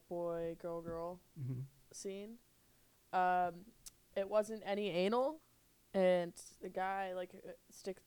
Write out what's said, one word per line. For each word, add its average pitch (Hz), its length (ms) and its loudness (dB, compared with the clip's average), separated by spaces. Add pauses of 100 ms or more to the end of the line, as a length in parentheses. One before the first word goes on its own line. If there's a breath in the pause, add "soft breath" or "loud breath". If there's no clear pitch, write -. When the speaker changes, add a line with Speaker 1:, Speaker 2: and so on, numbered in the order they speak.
Speaker 1:
boy, 170 540 -2
girl, 170 200 -6
girl 165 380 -6 (220)
Speaker 2:
Mm-hmm. 127 200 -4 (300)
Speaker 1:
scene. 202 440 -10 (760)
Um, 180 540 2 (500)
it 196 140 2
wasn't 214 360 2
any 202 260 0
anal, 233 500 2 (520)
and 180 400 6 (280)
the 185 80 -8
guy, 190 440 -2
like, 180 180 -6 (160)
uh, 180 40 -12 (180)
stick-, - 380 -8